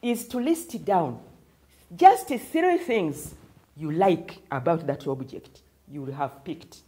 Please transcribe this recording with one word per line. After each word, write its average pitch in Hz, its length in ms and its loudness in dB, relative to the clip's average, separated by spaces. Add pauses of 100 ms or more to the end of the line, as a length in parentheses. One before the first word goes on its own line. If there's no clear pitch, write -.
is 233 260 -2
to 254 100 -6
list 247 460 -2
down 156 360 0 (760)
just 359 320 8
three 330 500 2
things 208 560 -2 (440)
you 151 140 -6
like 175 480 0 (120)
about 156 340 -2
that 143 220 -4
object - 540 -8 (280)
you 143 120 -12
will 139 120 -10
have 139 300 -6
picked. - 440 -14